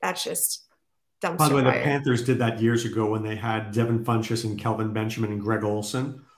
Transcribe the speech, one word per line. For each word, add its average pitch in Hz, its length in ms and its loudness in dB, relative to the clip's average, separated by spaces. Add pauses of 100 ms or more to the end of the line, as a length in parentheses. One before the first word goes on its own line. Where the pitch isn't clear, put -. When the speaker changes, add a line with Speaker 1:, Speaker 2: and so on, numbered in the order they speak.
Speaker 1:
that's 185 200 -2
just - 440 -4 (560)
dumpster 175 160 -2
Speaker 2:
By 151 100 6
the 135 60 4
way, 139 100 6
the 131 80 6
Speaker 1:
fire. 123 100 0
Speaker 2:
Panthers 139 400 2
did 127 180 2
that 113 200 0
years 117 240 4
ago 110 260 -2
when 110 120 0
they 107 120 -4
had 107 380 -4
Devin 117 320 2
Funchess 113 400 0
and 104 140 -4
Kelvin 110 340 -2
Benjamin 110 400 -2
and 104 80 -4
Greg 107 240 0
Olsen. 107 580 -4 (160)